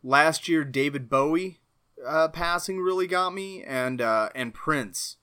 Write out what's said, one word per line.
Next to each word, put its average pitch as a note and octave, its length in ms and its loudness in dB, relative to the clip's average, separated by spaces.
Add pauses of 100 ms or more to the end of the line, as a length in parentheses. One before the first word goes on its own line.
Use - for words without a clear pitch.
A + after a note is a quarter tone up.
Last D3 440 4
year, D#3+ 160 2
David C3+ 460 -2
Bowie, E3 500 0 (460)
uh, D#3+ 240 2
passing F3 500 -2
really F#3 260 0
got F#3 280 0
me, F#3+ 300 -10
and, B2+ 380 -2
uh, A2 320 2
and A#2+ 200 -6
Prince C3 680 -4